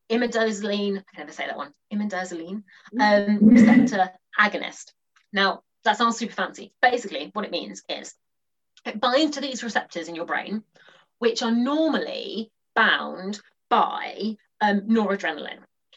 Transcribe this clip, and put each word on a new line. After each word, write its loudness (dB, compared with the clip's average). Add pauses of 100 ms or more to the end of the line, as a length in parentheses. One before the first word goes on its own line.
(120)
imidazoline, -2
I -14
can -20
never -16
say -8
that -8
one, -10 (220)
imidazoline, -6 (360)
um, 4 (100)
receptor 8 (300)
agonist. -2 (380)
Now, 0 (220)
that 2
sounds 2
super -6
fancy. -8
Basically, 0
what -6
it -12
means -8
is -12 (680)
it -8
binds 0
to -8
these -8
receptors -6
in -12
your -10
brain, -6 (560)
which 0
are 0
normally -2 (240)
bound -2 (300)
by, -2 (240)
um, 2
noradrenaline. -2 (380)